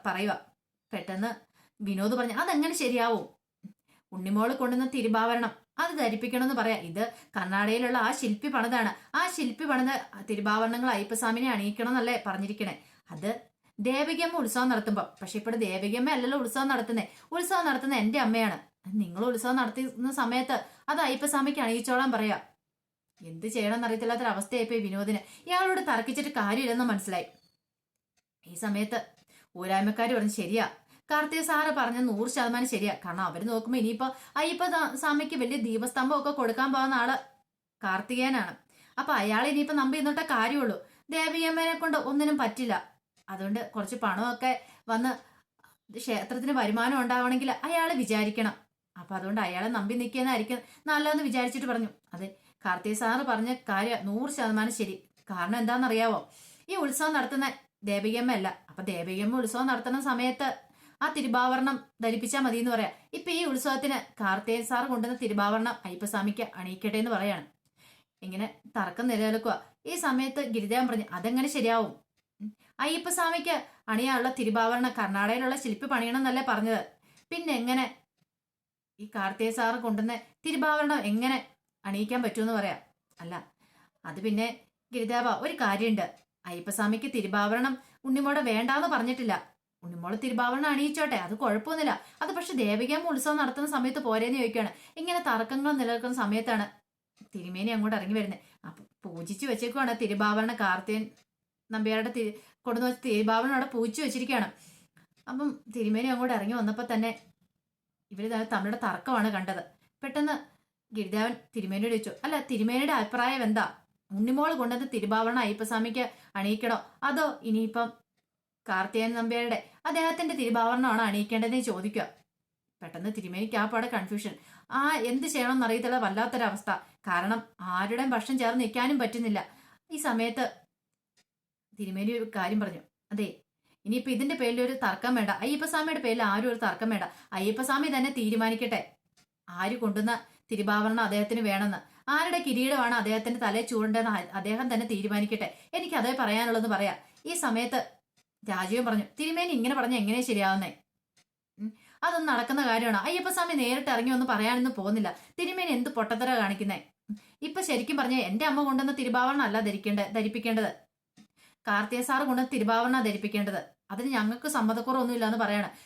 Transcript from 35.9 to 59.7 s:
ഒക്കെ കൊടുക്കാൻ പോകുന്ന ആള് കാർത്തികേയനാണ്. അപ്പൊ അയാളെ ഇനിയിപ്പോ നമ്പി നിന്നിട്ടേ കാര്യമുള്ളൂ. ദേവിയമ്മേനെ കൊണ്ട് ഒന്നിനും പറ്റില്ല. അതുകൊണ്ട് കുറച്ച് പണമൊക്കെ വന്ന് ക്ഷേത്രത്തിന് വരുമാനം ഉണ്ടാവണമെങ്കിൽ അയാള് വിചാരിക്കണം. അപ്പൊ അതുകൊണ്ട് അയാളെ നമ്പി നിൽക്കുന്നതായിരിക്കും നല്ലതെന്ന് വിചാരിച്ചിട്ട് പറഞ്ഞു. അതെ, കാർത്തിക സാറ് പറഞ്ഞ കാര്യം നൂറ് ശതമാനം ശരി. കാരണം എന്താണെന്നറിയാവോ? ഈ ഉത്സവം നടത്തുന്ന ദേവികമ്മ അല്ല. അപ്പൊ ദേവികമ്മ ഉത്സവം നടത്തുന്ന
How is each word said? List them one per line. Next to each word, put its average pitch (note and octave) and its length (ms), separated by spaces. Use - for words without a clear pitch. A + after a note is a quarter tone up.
ഒക്കെ C#4+ 120
കൊടുക്കാൻ C4 420
പോകുന്ന C4+ 220
ആള് B3+ 220
കാർത്തികേയനാണ്. G#3+ 720
അപ്പൊ C#4+ 140
അയാളെ A3 360
ഇനിയിപ്പോ D4 240
നമ്പി C4+ 240
നിന്നിട്ടേ C#4 260
കാര്യമുള്ളൂ. B3+ 540
ദേവിയമ്മേനെ E4 600
കൊണ്ട് D#4+ 240
ഒന്നിനും D4 400
പറ്റില്ല. A3+ 540
അതുകൊണ്ട് G3 460
കുറച്ച് G3+ 200
പണമൊക്കെ A#3+ 720
വന്ന് A#3+ 240
ക്ഷേത്രത്തിന് B3 540
വരുമാനം A#3+ 500
ഉണ്ടാവണമെങ്കിൽ B3 500
അയാള് E4 420
വിചാരിക്കണം. G#3+ 720
അപ്പൊ F#3+ 160
അതുകൊണ്ട് F#3+ 260
അയാളെ F#3 260
നമ്പി A3 260
നിൽക്കുന്നതായിരിക്കും B3 640
നല്ലതെന്ന് D4+ 360
വിചാരിച്ചിട്ട് B3 440
പറഞ്ഞു. A3+ 200
അതെ, F#3+ 220
കാർത്തിക F#3+ 280
സാറ് A#3 280
പറഞ്ഞ A#3+ 320
കാര്യം G#3+ 520
നൂറ് A#3 260
ശതമാനം A3 420
ശരി. F#3+ 300
കാരണം G3 280
എന്താണെന്നറിയാവോ? A3+ 720
ഈ F#4+ 60
ഉത്സവം D#4 380
നടത്തുന്ന C4+ 400
ദേവികമ്മ A3 480
അല്ല. F#3+ 280
അപ്പൊ - 140
ദേവികമ്മ F#3+ 540
ഉത്സവം A#3+ 300
നടത്തുന്ന B3+ 340